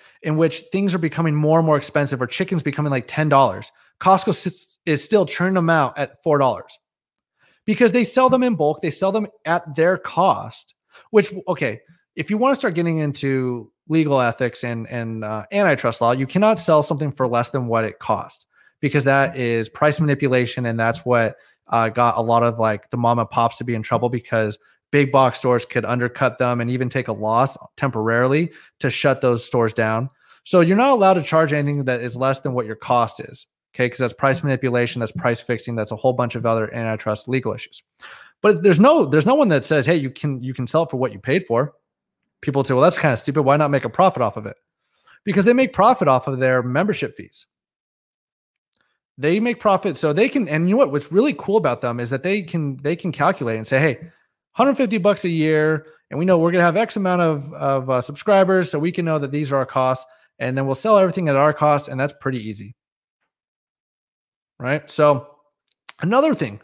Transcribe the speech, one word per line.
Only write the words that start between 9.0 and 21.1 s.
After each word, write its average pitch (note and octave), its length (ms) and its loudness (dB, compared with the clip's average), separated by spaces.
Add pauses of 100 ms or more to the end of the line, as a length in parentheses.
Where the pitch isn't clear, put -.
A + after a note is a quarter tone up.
them G#3+ 140 -2 (180)
at E3 300 -2
their E3 240 2
cost, - 760 -2 (360)
which, G3+ 240 2 (140)
okay, C3 320 -4 (340)
if - 160 -10
you G#3+ 80 0
wanna C4 180 2
start G3+ 180 -2
getting E3 240 -2
into C3 720 -4 (180)
legal D3+ 320 2
ethics A#2+ 440 -2
and, A2+ 240 -6
and, A2+ 340 -8
uh, G#2+ 300 -8
antitrust D#3 480 0
law, A#2 120 4
you C3 140 -2
cannot G3+ 320 2
sell D3+ 240 4
something D3 300 -4
for B2+ 160 -2
less A#2+ 220 -2
than B2+ 160 -4
what A2+ 180 0
it G#2 140 -8
cost, - 480 -6 (340)
because C#3+ 240 0
that C3+ 320 2
is A#2 320 -2
price D3+ 320 0
manipulation. B2+ 680 0
And A2+ 120 -4
that's A2+ 260 -2
what, A#2+ 320 2 (320)